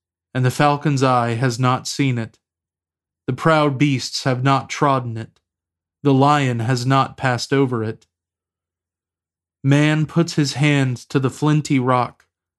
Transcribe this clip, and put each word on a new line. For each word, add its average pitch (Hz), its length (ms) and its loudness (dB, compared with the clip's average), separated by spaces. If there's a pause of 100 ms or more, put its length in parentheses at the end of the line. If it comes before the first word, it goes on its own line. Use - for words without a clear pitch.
(340)
and 127 120 0
the 123 60 2
falcon's 143 520 2
eye 120 280 2
has 117 280 -2
not 127 280 0
seen 131 300 -2
it. - 220 -10 (840)
The 131 80 -4
proud 147 440 2
beasts 139 460 -2
have 127 200 -2
not 139 260 0
trodden 127 480 -2
it. - 240 -16 (640)
The 139 100 2
lion 135 460 2
has 120 260 -2
not 135 320 0
passed 123 340 -4
over 127 320 0
it. 110 240 -10 (1500)
Man 151 440 2
puts 170 300 -2
his 143 180 -2
hand 139 420 0 (140)
to 143 100 -2
the 131 120 0
flinty 151 480 0
rock 123 480 -2 (320)